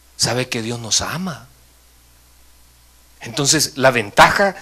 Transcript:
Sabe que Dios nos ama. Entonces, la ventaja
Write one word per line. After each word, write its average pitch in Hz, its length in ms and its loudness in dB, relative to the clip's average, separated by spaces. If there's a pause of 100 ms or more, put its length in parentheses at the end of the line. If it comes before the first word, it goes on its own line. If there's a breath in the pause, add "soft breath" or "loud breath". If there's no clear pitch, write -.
(180)
Sabe 123 320 -2
que 117 140 -4
Dios 117 160 -6
nos 113 220 -2
ama. 123 460 -8 (1700)
Entonces, 139 560 -2
la 131 140 4
ventaja 151 720 2